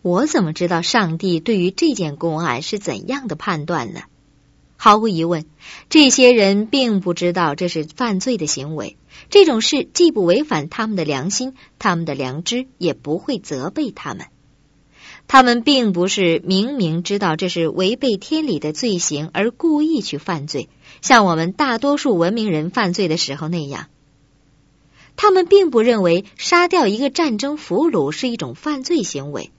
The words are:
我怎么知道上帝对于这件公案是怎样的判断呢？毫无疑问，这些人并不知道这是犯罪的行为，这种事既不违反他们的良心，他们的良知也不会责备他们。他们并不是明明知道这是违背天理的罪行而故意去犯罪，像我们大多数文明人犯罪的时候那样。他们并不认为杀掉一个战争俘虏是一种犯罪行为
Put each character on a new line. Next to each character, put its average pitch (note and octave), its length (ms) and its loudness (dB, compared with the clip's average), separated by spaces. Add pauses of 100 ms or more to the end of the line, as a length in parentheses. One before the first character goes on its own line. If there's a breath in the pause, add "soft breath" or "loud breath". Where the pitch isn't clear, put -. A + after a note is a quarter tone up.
我 F#3 240 0
怎 D4+ 180 0
么 D#3 80 -2
知 F3 160 -4
道 E3+ 140 0
上 F3 380 0
帝 F3 200 -2
对 G#3 200 0
于 F3+ 100 0
这 D4+ 220 0
件 E3 240 -4
公 D#3+ 240 -4
案 D3 240 -4
是 G#3 160 -6
怎 E3 280 -8
样 C4+ 200 -6
的 F#3+ 80 -6
判 D#3 320 -6
断 C#3+ 260 -4
呢？ - 80 -12 (760)
毫 G#3 200 6
无 A3 100 0
疑 E3 160 0
问， E3 220 -2 (460 loud breath)
这 D4 180 8
些 B3 220 8
人 G3+ 340 4
并 A3+ 360 0
不 F3+ 120 -2
知 F3 200 -2
道 E3+ 200 0
这 F3 140 -4
是 E3 160 -4
犯 G3+ 360 -4
罪 A#3+ 180 -2
的 D#3 100 -4
行 D3 280 -6
为， - 220 -10 (320 loud breath)
这 G4+ 160 8
种 A#3+ 160 2
事 C4+ 320 -2
既 E4+ 180 4
不 A3 140 0
违 F#3+ 180 4
反 E3 260 -4
他 A3 180 -6
们 G#3+ 80 -4
的 E3+ 100 -2
良 D3 240 -4
心， B3+ 240 -6 (240 soft breath)
他 F#3+ 180 0
们 E3 80 -2
的 D#3 120 -4
良 C3+ 280 -6
知 B3 220 -4 (140)
也 E3+ 160 -2
不 D3 240 -6
会 G3+ 180 -6
责 D3 320 -8
备 D4 220 -6
他 C3 240 -12
们。 F2 100 -16 (1000 loud breath)
他 C4 160 8
们 A#3+ 180 2
并 A#3+ 320 2
不 F3 160 0
是 F3 340 0
明 G3+ 300 0
明 F3 300 -2
知 G3+ 160 -4
道 F3 180 0
这 F#3 100 -4
是 E3 220 -2
违 F#3+ 260 0
背 B3 220 0
天 D#4 300 -4
理 F3+ 120 -2
的 D#3 140 -6
罪 G3+ 240 -2
行 D#3 360 -4
而 G#3 180 -2
故 D4+ 300 0
意 D#4 200 0
去 - 160 -8
犯 D3+ 280 -6
罪， C#3+ 220 -8 (340 soft breath)
像 A3 240 4
我 E3+ 100 2
们 E3 180 -2
大 C4 240 0
多 C#4+ 180 2
数 C4 220 0
文 E3+ 160 2
明 A3 160 -2
人 D#3 200 -2
犯 G3+ 220 -2
罪 F#3 160 -2
的 D#3 100 0
时 C#3 180 -6
候 D3+ 120 -10
那 D#3+ 200 -6
样。 - 180 -10 (1300 soft breath)
他 G#4 140 2
们 F#4 160 4
并 F#4+ 240 6
不 A#3+ 120 4
认 A3+ 200 2
为 F3 240 2 (120)
杀 F4 300 2
掉 F4 200 2
一 G3+ 100 0
个 C4+ 120 0
战 C#4 280 0
争 C#4 180 -4
俘 D4 340 -2
虏 D#3 220 0
是 G3 160 -6
一 A#3+ 80 -4
种 C3 200 -10
犯 C#4+ 280 -8
罪 D#4 200 0
行 C#3+ 280 -8
为 A2+ 280 -10